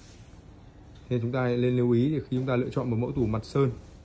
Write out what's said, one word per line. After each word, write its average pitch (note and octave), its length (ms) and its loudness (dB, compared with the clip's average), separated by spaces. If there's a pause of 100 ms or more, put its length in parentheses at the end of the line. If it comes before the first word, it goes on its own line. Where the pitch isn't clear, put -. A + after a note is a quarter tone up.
(1120)
Nên B2 100 0
chúng A#2 120 -2
ta C3 100 -2
hãy B2 140 0
nên B2 200 2
lưu A#2+ 140 2
ý B2 240 4
để C#3 60 -2
khi - 160 -4
chúng C3 100 -2
ta B2+ 100 0
lựa B2 140 0
chọn B2 200 -2
một A2+ 60 0
mẫu B2 160 -2
tủ B2+ 140 0
mặt G#2+ 180 -2
sơn C#3 260 2 (340)